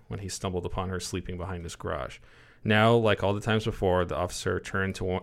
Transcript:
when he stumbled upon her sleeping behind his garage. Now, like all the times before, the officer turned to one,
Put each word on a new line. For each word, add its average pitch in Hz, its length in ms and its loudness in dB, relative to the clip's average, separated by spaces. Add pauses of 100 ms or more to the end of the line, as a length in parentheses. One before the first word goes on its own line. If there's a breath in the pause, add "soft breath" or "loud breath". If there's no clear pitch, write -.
when 104 140 -8
he 95 80 -8
stumbled 90 360 -4
upon 92 240 -4
her 92 120 -4
sleeping 90 360 -6
behind 87 280 -8
his 82 100 -10
garage. 76 440 -6 (440 soft breath)
Now, 107 320 6
like 110 300 4
all 101 100 2
the 104 60 -2
times 110 240 0
before, 92 400 2
the 80 120 -4
officer 90 440 -2
turned 95 360 -2
to 95 80 -4
one, 92 180 0